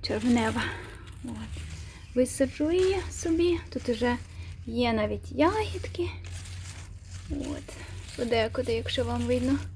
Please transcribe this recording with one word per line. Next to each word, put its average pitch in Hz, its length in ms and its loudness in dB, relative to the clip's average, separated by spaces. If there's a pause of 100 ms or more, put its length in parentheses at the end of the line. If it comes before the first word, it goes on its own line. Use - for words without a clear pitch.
Червнева. 220 600 4 (600)
От. 220 380 -6 (540)
Висаджу 254 560 4
її 370 260 6 (140)
собі. 339 460 4 (160)
Тут 254 160 -2
уже 240 260 2 (500)
є 233 280 2
навіть 214 380 0
ягідки. 359 760 2 (1200)
От. - 460 -6 (400)
Подекуди, 233 560 2
якщо 233 300 0
вам 240 180 0
видно. 247 360 4 (180)